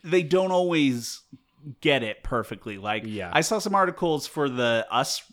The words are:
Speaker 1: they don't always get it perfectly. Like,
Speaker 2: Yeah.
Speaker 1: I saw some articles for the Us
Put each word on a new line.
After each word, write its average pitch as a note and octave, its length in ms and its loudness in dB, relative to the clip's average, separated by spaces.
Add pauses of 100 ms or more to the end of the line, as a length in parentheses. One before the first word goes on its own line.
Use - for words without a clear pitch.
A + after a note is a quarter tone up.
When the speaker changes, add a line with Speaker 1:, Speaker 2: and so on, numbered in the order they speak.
Speaker 1:
they F3 220 2
don't F#3 260 2
always D#3+ 680 2 (600)
get C#3+ 220 2
it G#2+ 220 -8
perfectly. A2 540 -6
Like, G#2+ 280 -4
Speaker 2:
Yeah. G2 260 -8
Speaker 1:
I D#3 100 4
saw G#3+ 180 0
some G3+ 140 -4
articles F3 520 2
for D3 220 -2
the A#2+ 420 2
Us B2+ 320 0 (100)